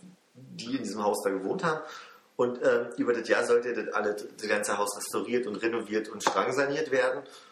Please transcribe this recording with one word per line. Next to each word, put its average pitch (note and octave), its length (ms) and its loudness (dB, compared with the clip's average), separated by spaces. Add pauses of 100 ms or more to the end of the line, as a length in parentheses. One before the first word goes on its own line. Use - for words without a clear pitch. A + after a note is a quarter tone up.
(360)
die - 420 -8
in A#2 60 -2
diesem G#2 200 -4
Haus G#2 200 2
da G2 80 2
gewohnt F#2+ 320 -2
haben. D#3 180 0 (560)
Und, A#2+ 260 2
ähm, A#2+ 240 4 (100)
über A#2+ 160 2
das A2 140 -2
Jahr G#2 180 4
sollte A#2+ 280 4
das G#2+ 200 -4
alle, G#2 220 2
das - 320 -10
ganze G#2 300 2
Haus G2+ 200 0
restauriert A2+ 500 -2
und G#2 100 -6
renoviert A2 500 0
und G#2 160 -10
strangsaniert C3+ 680 2
werden. C3 320 2 (280)